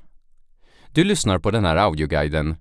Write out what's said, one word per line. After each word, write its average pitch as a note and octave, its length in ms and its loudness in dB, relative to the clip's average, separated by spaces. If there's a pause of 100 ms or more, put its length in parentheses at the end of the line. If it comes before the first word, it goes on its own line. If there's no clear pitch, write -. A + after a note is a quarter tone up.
(880)
Du - 160 2
lyssnar C#3+ 360 0
på G#2 120 -2
den G#2+ 140 0
här D#2+ 100 2
audioguiden D2+ 840 0